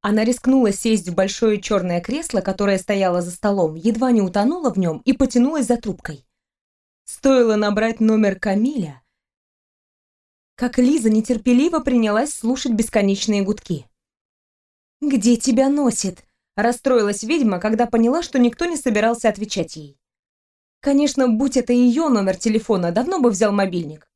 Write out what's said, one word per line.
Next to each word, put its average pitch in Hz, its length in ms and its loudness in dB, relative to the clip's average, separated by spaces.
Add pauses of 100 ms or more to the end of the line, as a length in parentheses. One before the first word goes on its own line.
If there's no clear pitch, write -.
Она 214 240 0
рискнула 247 480 2
сесть 214 360 -2
в 175 60 -8
большое 208 460 0
чёрное 180 400 -2
кресло, 233 400 -4
которое 196 360 -2
стояло 185 460 0
за 175 80 -8
столом, 175 460 0
едва 226 340 0
не 226 100 4
утонула 214 520 0
в 190 80 -2
нём 165 240 -2
и 269 80 2
потянулась 262 540 0
за 240 100 0
трубкой. 175 500 -10 (800)
Стоило 247 500 2
набрать 214 460 -2
номер 220 360 2
Камиля, 202 640 -4 (1600)
как 247 220 -2
Лиза 247 300 4
нетерпеливо 247 680 2
принялась 240 560 0
слушать 247 380 -4
бесконечные 202 720 0
гудки. 185 440 -6 (1120)
"Где 240 360 2
тебя 262 320 2
носит?" — 247 560 -2 (320)
расстроилась 226 680 0
ведьма, 220 380 0
когда 220 260 0
поняла, 240 380 0
что - 160 -2
никто 240 240 0
не 349 120 -4
собирался 226 520 0
отвечать 208 480 -6
ей. 147 200 -20 (840)
Конечно, 277 480 2
будь 247 280 0
это 240 160 0
её 247 360 2
номер 196 280 0
телефона, 214 540 -2
давно 269 300 -2
бы 240 100 4
взял 202 220 0
мобильник. 175 640 -4